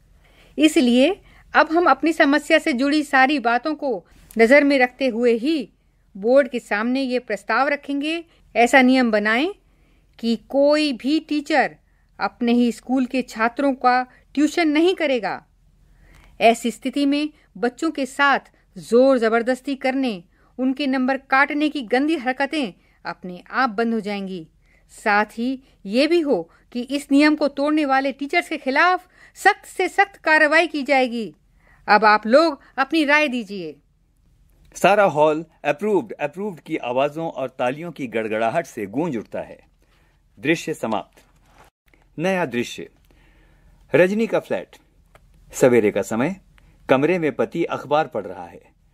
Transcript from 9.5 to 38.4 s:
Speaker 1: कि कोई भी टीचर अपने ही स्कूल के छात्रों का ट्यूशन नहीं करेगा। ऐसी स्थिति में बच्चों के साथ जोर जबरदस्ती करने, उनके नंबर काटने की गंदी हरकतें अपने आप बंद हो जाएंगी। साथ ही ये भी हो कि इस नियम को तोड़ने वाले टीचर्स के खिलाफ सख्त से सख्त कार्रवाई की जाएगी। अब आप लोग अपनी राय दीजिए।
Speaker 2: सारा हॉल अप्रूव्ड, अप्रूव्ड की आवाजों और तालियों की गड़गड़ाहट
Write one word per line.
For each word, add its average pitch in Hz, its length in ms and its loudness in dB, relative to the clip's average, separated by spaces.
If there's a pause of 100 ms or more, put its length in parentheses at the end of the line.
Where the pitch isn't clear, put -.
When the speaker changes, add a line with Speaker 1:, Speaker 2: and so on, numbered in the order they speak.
Speaker 1:
कि 226 200 -2 (100)
कोई 285 440 2
भी 285 260 -2
टीचर 285 560 -2 (440)
अपने 233 320 -4
ही 240 200 2
स्कूल 254 340 -4
के 254 160 -4
छात्रों 247 520 -2
का 247 340 0 (260)
ट्यूशन 302 340 0
नहीं 330 280 2
करेगा। 233 500 -4 (960)
ऐसी 233 300 4
स्थिति 285 340 -4
में 285 240 0 (280)
बच्चों 247 340 -4
के 277 140 -6
साथ 277 340 0 (380)
जोर 254 400 4
जबरदस्ती 233 580 -2
करने, 262 480 -4 (340)
उनके 262 300 -2
नंबर 262 300 -2
काटने 285 520 0
की 294 120 -6
गंदी 269 340 0
हरकतें 254 580 -4 (320)
अपने 180 460 -12
आप 240 180 -2
बंद 226 240 -2
हो 226 60 -2
जाएंगी। 190 480 -8 (420)
साथ 208 360 0
ही 247 380 -6 (220)
ये 240 220 0
भी 339 120 2
हो 247 320 -2 (200)
कि 240 100 -6
इस 277 300 -8
नियम 302 240 4
को 302 120 -2
तोड़ने 294 380 -2
वाले 269 260 0
टीचर्स 311 380 -4
के 311 80 -6
खिलाफ 339 500 0 (280)
सख्त - 300 0
से - 220 -4
सख्त - 280 -2
कार्रवाई 311 520 2
की 285 160 -6
जाएगी। 240 520 0 (520)
अब 208 180 4
आप 214 220 4
लोग 285 340 4 (160)
अपनी 285 280 0
राय 294 220 2
दीजिए। 196 480 -8 (1000)
Speaker 2:
सारा 202 280 4
हॉल 156 420 2 (200)
अप्रूव्ड, 147 460 -2
अप्रूव्ड 165 480 -8
की - 180 -8
आवाजों 143 520 -4
और 131 200 -8
तालियों 147 420 -6
की 123 160 -10
गड़गड़ाहट 113 580 -2